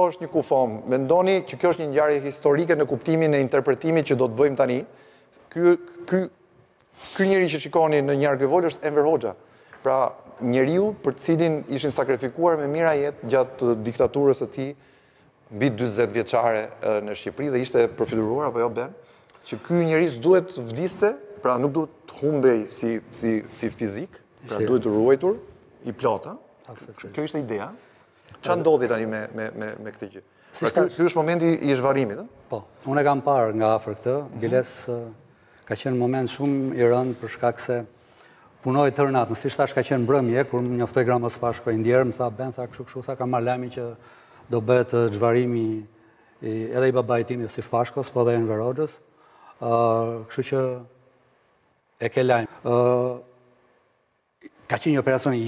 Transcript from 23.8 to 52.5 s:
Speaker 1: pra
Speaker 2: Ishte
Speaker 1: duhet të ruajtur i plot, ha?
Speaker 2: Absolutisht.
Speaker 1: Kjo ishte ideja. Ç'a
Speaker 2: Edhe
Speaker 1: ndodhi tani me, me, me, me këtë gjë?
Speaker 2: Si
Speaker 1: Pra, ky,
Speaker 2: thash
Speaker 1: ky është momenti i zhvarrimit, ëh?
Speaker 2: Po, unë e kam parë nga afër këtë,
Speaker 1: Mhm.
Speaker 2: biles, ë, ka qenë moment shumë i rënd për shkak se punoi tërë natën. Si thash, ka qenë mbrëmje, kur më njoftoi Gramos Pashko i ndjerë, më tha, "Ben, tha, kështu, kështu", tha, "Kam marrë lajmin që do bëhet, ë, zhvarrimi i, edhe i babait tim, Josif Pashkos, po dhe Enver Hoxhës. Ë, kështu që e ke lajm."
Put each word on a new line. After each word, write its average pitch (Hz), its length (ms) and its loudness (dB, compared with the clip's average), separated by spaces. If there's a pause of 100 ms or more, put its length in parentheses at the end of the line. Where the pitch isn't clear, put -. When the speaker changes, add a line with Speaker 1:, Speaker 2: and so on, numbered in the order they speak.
Speaker 1:
pra 117 180 -8
Speaker 2:
Ishte 107 100 0
Speaker 1:
duhet 117 160 2
të 113 80 0
ruajtur 135 460 2 (460)
i 120 100 -10
plot, 104 340 -2
ha? 180 80 -12 (280)
Speaker 2:
Absolutisht. 107 520 -20
Speaker 1:
Kjo 151 140 -4
ishte 151 160 -6
ideja. 110 240 -6 (720)
Ç'a 175 160 -2
Speaker 2:
Edhe 170 80 -2
Speaker 1:
ndodhi 143 260 4
tani 113 160 -2
me, 107 140 -4 (160)
me, 110 180 -6
me, 107 140 -8 (160)
me 104 100 -14
këtë 104 160 -12
gjë? 98 120 -20 (320)
Speaker 2:
Si - 100 -6
Speaker 1:
Pra, 113 80 2
ky, - 80 -2
Speaker 2:
thash 175 180 0
Speaker 1:
ky 170 80 4
është 175 140 0
momenti 165 320 2 (160)
i 139 100 2
zhvarrimit, 135 460 0
ëh? 247 80 -20 (180)
Speaker 2:
Po, 107 120 -8 (280)
unë 143 140 2
e - 20 4
kam 143 160 2
parë 123 380 2
nga 110 160 4
afër 107 240 -6
këtë, 127 160 -2
Speaker 1:
Mhm. 139 260 -10
Speaker 2:
biles, 120 320 0 (140)
ë, 120 100 -6 (720)
ka 113 60 -4 (100)
qenë 127 160 0
moment 127 280 0
shumë 139 460 -2
i 120 160 4
rënd 127 300 0
për - 160 -10
shkak 120 240 -2
se 120 240 -4 (800)
punoi 139 260 2
tërë 139 220 2
natën. 117 240 0
Si 139 160 -4
thash, 135 240 0
ka 131 80 2
qenë 131 240 0
mbrëmje, 131 420 2
kur 123 140 -2
më 123 160 -2
njoftoi 120 240 0
Gramos 120 340 0
Pashko 117 320 -4
i 113 80 0
ndjerë, 123 320 4
më 110 60 -6
tha, 123 140 -2
"Ben, 127 220 -8
tha, 123 140 -10
kështu, 123 220 -14
kështu", 127 180 -12
tha, 135 100 -6
"Kam 123 140 -4
marrë 120 140 0
lajmin 127 260 -4
që 120 240 -10 (560)
do 117 100 0
bëhet, 120 320 2
ë, 120 200 4
zhvarrimi 113 720 0 (580)
i, 110 100 -6 (200)
edhe 127 160 2
i 127 40 2
babait 120 340 0
tim, 123 160 -6
Josif 113 280 -10
Pashkos, 123 400 -2
po 123 140 2
dhe 120 120 4
Enver 110 240 0
Hoxhës. 131 380 -4 (640)
Ë, 117 680 0
kështu - 200 -4
që 127 320 -2 (1200)
e 117 80 0
ke 131 140 0
lajm." 120 240 2 (180)